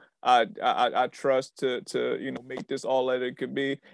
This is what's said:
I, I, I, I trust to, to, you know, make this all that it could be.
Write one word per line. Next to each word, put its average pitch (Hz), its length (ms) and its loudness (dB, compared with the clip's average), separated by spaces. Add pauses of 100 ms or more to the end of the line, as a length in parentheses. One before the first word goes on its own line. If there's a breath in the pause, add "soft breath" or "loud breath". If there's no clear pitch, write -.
(220 soft breath)
I, 123 240 6 (160)
I, 120 80 4
I, 120 340 2
I - 40 2
trust - 500 0
to, 123 240 -2
to, 123 380 -2
you 131 100 -6
know, 127 160 -8
make 131 220 -10
this 135 160 -6
all 131 220 2
that 127 160 0
it 127 140 -4
could 131 200 -6
be. 139 240 -2 (140 soft breath)